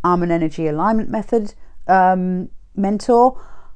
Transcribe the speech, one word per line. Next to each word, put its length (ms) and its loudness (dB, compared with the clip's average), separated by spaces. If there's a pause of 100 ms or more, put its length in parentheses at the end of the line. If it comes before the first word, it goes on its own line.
I'm 200 2
an 80 0
energy 360 0
alignment 420 0
method, 440 -2 (340)
um, 640 2 (260)
mentor, 640 2 (340)